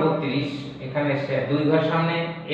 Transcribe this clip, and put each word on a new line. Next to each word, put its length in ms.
বত্রিশ, 480
এখানে 320
এসে 180
দুই 200
ঘর 200
সামনে, 260